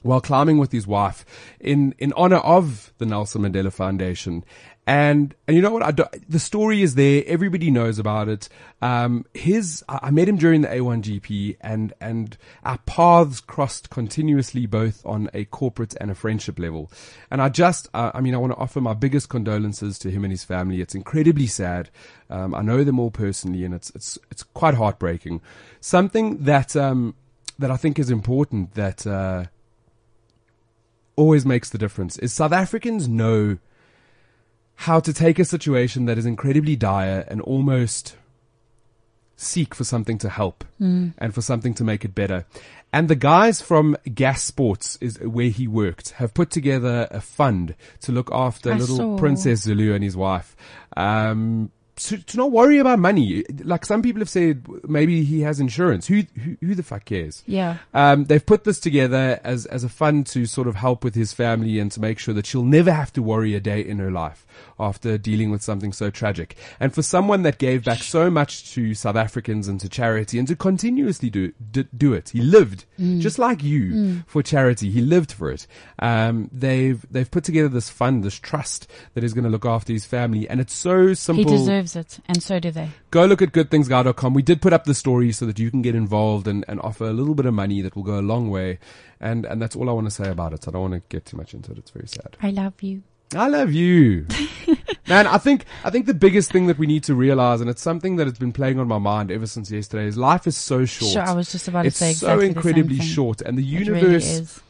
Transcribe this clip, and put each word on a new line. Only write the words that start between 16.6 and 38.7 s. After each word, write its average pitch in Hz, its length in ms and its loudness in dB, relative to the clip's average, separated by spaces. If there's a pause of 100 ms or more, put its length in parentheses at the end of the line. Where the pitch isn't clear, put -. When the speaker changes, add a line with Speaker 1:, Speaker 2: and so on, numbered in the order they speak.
Speaker 1:
And 135 140 -2
I 139 60 2
just, 170 440 0
uh, 117 220 -2
I 131 60 -6
mean, 127 120 0
I 127 60 -2
wanna 127 160 -2
offer 127 260 -6
my 110 140 -2
biggest 131 340 0
condolences 104 680 -4
to 95 100 -8
him 98 140 -4
and 98 80 -4
his 90 120 -8
family. 92 380 -4
It's 87 140 -10
incredibly 151 520 2
sad. 90 440 -6 (400)
Um, 92 240 -6
I - 80 -4
know 120 200 2
them 131 160 2
all 117 120 -2
personally, 92 520 -6
and 90 120 -6
it's, - 160 -14
it's, - 260 -14 (140)
it's - 120 -18
quite 156 300 0
heartbreaking. 87 680 -2 (380)
Something 202 680 0
that, 139 300 2
um, 131 380 0 (460)
that 139 100 -2
I 127 80 -2
think 156 220 0
is 127 100 -2
important 117 640 0
that, 101 320 -6
uh, 95 400 -4 (1700)
always 151 300 6
makes 123 240 0
the 113 80 -10
difference 101 400 -6
is - 160 -6
South 156 200 0
Africans 196 540 -2
know 110 520 0 (1160)
how 165 240 2
to 156 140 -2
take 165 240 4
a 180 80 4
situation 127 600 -2
that 113 120 0
is 117 80 -2
incredibly 139 500 0
dire 95 520 -2
and 104 140 -8
almost 131 760 -2 (1200)